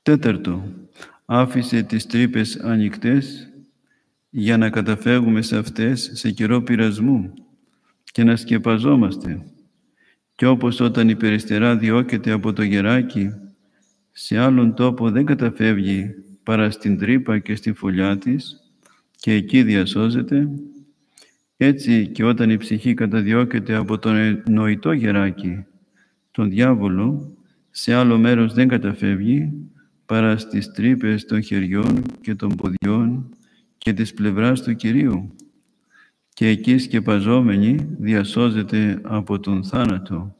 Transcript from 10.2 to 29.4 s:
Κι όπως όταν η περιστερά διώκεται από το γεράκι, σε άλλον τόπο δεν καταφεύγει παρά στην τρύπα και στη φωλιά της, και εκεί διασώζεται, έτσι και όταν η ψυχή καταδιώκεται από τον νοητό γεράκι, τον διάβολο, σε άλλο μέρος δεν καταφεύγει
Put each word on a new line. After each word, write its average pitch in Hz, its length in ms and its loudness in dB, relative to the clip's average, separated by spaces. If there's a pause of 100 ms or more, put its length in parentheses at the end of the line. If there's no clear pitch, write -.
Κι - 100 0
όπως 120 340 2
όταν 120 300 4
η 110 60 4
περιστερά 107 600 0
διώκεται 113 540 0
από 107 220 -2
το 107 100 -2
γεράκι, 104 680 0 (760)
σε - 260 -4
άλλον 123 360 4
τόπο 123 380 0
δεν 127 140 2
καταφεύγει 110 880 0 (280)
παρά 110 280 0
στην 101 260 -2
τρύπα 107 420 0
και 104 160 -6
στη 104 180 -6
φωλιά 98 440 -2
της, - 380 -4 (640)
και - 160 -2
εκεί 107 300 2
διασώζεται, 113 840 0 (1080)
έτσι 131 500 2
και - 160 -4
όταν 113 260 2
η 110 80 4
ψυχή 110 360 -2
καταδιώκεται 110 840 0
από 107 240 -2
τον 107 500 0
νοητό 107 420 0
γεράκι, 98 720 -2 (680)
τον 107 180 0
διάβολο, 113 880 0 (340)
σε - 220 -4
άλλο 120 240 4
μέρος 117 360 2
δεν 127 140 4
καταφεύγει 110 840 -2 (520)